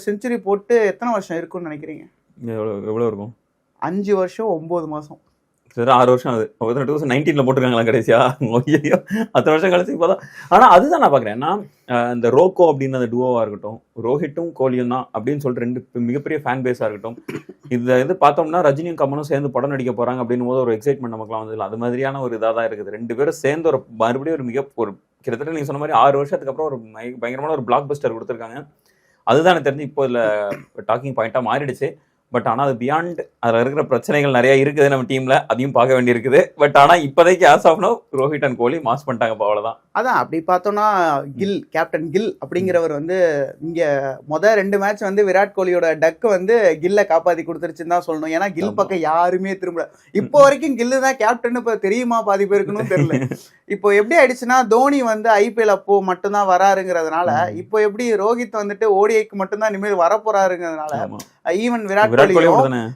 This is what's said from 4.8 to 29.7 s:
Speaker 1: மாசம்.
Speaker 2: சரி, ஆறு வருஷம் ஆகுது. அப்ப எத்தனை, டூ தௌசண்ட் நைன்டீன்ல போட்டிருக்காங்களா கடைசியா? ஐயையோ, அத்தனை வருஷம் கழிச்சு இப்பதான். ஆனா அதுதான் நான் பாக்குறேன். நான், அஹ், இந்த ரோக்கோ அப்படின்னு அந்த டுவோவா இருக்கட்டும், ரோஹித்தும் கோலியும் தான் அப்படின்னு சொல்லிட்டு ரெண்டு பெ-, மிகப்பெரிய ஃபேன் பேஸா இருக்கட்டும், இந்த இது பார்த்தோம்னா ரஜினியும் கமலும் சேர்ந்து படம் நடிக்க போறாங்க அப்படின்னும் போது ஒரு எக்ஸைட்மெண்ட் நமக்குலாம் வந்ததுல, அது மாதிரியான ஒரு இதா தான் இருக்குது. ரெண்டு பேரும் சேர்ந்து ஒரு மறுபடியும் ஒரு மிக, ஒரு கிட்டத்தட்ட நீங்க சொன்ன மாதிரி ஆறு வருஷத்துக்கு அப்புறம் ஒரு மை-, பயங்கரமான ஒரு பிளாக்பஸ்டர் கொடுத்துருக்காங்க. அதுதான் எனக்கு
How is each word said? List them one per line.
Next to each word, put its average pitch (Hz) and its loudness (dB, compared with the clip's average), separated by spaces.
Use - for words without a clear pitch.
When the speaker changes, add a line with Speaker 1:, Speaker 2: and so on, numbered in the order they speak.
Speaker 1:
மாசம். 151 -14
Speaker 2:
சரி, 120 0
ஆறு 123 6
வருஷம் 127 2
ஆகுது. 110 -4
அப்ப 113 -4
எத்தனை, 135 -2
டூ - -2
தௌசண்ட் 147 -4
நைன்டீன்ல 147 0
போட்டிருக்காங்களா 127 2
கடைசியா? 120 4
ஐயையோ, 147 0
அத்தனை 151 2
வருஷம் 185 2
கழிச்சு 180 -2
இப்பதான். 180 0
ஆனா 226 8
அதுதான் 269 6
நான் 190 4
பாக்குறேன். 113 0
நான், 160 -4
அஹ், 120 -2
இந்த 117 0
ரோக்கோ 175 4
அப்படின்னு 135 2
அந்த 120 -2
டுவோவா 123 0
இருக்கட்டும், 104 -8
ரோஹித்தும் 151 -4
கோலியும் 127 -2
தான் 127 -6
அப்படின்னு 127 -4
சொல்லிட்டு 123 -4
ரெண்டு 123 -6
பெ-, 123 -6
மிகப்பெரிய 143 -4
ஃபேன் 131 -4
பேஸா 123 -4
இருக்கட்டும், 104 -12
இந்த 123 0
இது 151 0
பார்த்தோம்னா 156 2
ரஜினியும் 160 0
கமலும் 143 -2
சேர்ந்து 143 -4
படம் 131 -4
நடிக்க 127 -4
போறாங்க 120 -4
அப்படின்னும் 123 -4
போது 131 0
ஒரு 120 0
எக்ஸைட்மெண்ட் 123 -4
நமக்குலாம் 110 -10
வந்ததுல, 110 -10
அது 104 -8
மாதிரியான 127 -4
ஒரு 120 -6
இதா 113 -2
தான் 113 -2
இருக்குது. 104 -8
ரெண்டு 113 -10
பேரும் 147 -2
சேர்ந்து 156 -2
ஒரு 135 0
மறுபடியும் 135 -2
ஒரு 127 -8
மிக, 135 -6
ஒரு 104 -6
கிட்டத்தட்ட 131 -8
நீங்க 151 -6
சொன்ன 139 -8
மாதிரி 151 0
ஆறு 139 6
வருஷத்துக்கு 143 -6
அப்புறம் 151 -6
ஒரு 113 -14
மை-, 120 -16
பயங்கரமான 135 -6
ஒரு 120 -10
பிளாக்பஸ்டர் 135 -2
கொடுத்துருக்காங்க. 117 -14
அதுதான் 160 4
எனக்கு 147 0